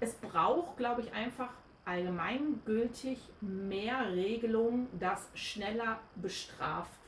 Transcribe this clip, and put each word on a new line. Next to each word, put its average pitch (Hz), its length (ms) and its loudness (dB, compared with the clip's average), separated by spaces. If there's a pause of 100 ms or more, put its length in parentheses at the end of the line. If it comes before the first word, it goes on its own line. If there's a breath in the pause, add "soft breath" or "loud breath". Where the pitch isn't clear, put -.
es 226 140 0
braucht, 220 640 4
glaub 240 240 2
ich, 220 120 -4
einfach 240 380 -2 (340)
allgemeingültig 220 1300 0 (220)
mehr 196 720 0
Regelung, 226 760 4 (100)
dass 185 360 0
schneller 220 640 -2 (180)
bestraft 170 920 -4